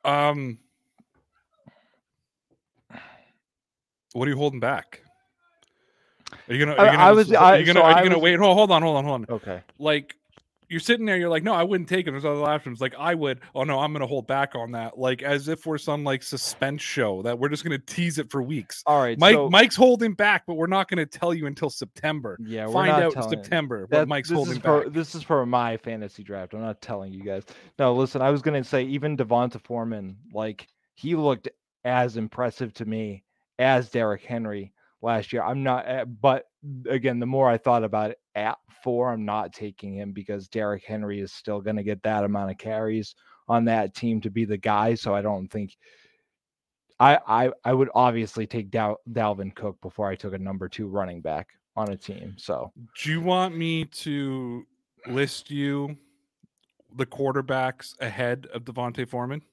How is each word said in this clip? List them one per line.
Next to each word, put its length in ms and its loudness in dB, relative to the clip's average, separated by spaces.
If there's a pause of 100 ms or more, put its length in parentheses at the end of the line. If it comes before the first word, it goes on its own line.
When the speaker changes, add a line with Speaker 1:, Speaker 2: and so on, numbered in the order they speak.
Speaker 1:
Um, 540 0 (3500)
what 140 -2
are 40 0
you 60 -2
holding 220 -2
back? 420 -4 (1500)
Are 40 -2
you 120 4
gonna, 120 0
are 80 10
you 60 12
Speaker 2:
I, 40 6
Speaker 1:
gonna, 80 8
Speaker 2:
I 80 12
was, 220 8
Speaker 1:
are 200 10
Speaker 2:
I, 40 8
Speaker 1:
you 80 4
gonna, 140 6
Speaker 2:
so 60 10
Speaker 1:
are 60 10
you 60 10
Speaker 2:
I 60 8
Speaker 1:
gonna 120 6
Speaker 2:
was 80 2
Speaker 1:
wait? 160 6
Hold, 180 8
hold 140 6
on, 100 6
hold 160 2
on, 80 0
hold 240 -2
on. 60 -2
Speaker 2:
Okay. 260 -10 (180)
Speaker 1:
Like, 360 -2 (540)
you're 120 -6
sitting 240 0
there, 100 0
you're 140 0
like, 140 0
"No, 100 0
I 100 2
wouldn't 240 -2
take 200 -2
it. 40 -4
There's 140 -8
other 180 0
options." 380 -4
Like, 180 -4
I 160 0
would. 240 -4 (160)
"Oh, 80 -2
no, 160 -2
I'm 140 -2
gonna 140 -4
hold 200 -6
back 260 -2
on 200 -8
that." 260 -10
Like, 220 -2
as 260 -2
if 180 -6
we're 120 -4
some, 260 -6
like, 200 -2
suspense 580 -6
show 400 -2
that 180 -4
we're 80 0
just 160 -6
gonna 160 -4
tease 400 -4
it 100 -8
for 140 -4
weeks. 420 -8
Speaker 2:
All 160 4
right, 160 0
Speaker 1:
Mike, 180 10
Speaker 2:
so 140 2
Speaker 1:
Mike's 280 6
holding 360 6
back, 320 2
but 100 -6
we're 120 -2
not 220 0
gonna 160 -2
tell 280 -4
you 140 -4
until 220 -4
September. 720 -8
Speaker 2:
Yeah, 260 -8
we're 60 -4
Speaker 1:
Find 160 2
Speaker 2:
not 140 4
Speaker 1:
out 40 4
in 60 2
Speaker 2:
telling 240 -4
you. 60 -14
Speaker 1:
September 400 -4
what 80 -14
Speaker 2:
That, 180 4
Speaker 1:
Mike's 180 -4
Speaker 2:
this 80 -2
Speaker 1:
holding 220 0
Speaker 2:
is 40 -8
for, 220 4
Speaker 1:
back. 100 -8
Speaker 2:
this 220 -4
is 80 -10
for 220 2
my 320 0
fantasy 460 -12
draft. 300 -12
I'm 80 -10
not 200 -8
telling 320 -10
you 100 -14
guys. 200 -8 (360)
No, 160 4
listen, 260 0
I 80 4
was 120 2
gonna 240 -2
say, 180 0
even 320 -4
Devonta 460 0
Foreman, 560 -8 (160)
like, 340 -8 (280)
he 200 -4
looked 320 0 (380)
as 320 0
impressive 560 -6
to 120 -10
me 380 -8 (360)
as 300 4
Derrick 340 -2
Henry 500 -8 (280)
last 300 -2
year. 120 -2
I'm 200 -4
not, 240 -2
uh, 180 -4
but 400 2 (440)
again, 300 0
the 60 -4
more 240 2
I 80 2
thought 260 2
about 280 -2
it, 80 -16 (160)
at 220 -4 (260)
four, 280 -2
I'm 140 -6
not 280 -4
taking 420 -12
him 160 -10
because 360 -10
Derrick 360 -4
Henry 360 -8
is 120 -10
still 300 -8
gonna 220 -4
get 200 -4
that 200 0
amount 280 -2
of 80 -12
carries 560 -6 (320)
on 180 2
that 300 0
team 260 -2
to 80 -6
be 160 -2
the 120 -4
guy. 380 0
So 200 -4
I 60 -2
don't 260 -4
think 280 -8 (1200)
I, 280 6
I, 240 2 (120)
I 100 0
would 220 2
obviously 500 0
take 240 -8
Dal-, 300 -4 (120)
Dalvin 440 -4
Cook 260 -10
before 260 -8
I 80 -6
took 180 -12
a 40 -10
number 320 -8
two 180 -10
running 340 -6
back 280 -8 (260)
on 160 -6
a 60 -8
team. 400 -16
So 340 -10 (300)
Speaker 1:
do 100 -6
you 100 -4
want 340 0
me 300 -4
to 800 -8 (420)
list 420 -4
you 460 -4 (1000)
the 100 -4
quarterbacks 960 -4
ahead 520 -4
of 100 -10
Devonta 440 -8
Foreman? 340 -8 (120)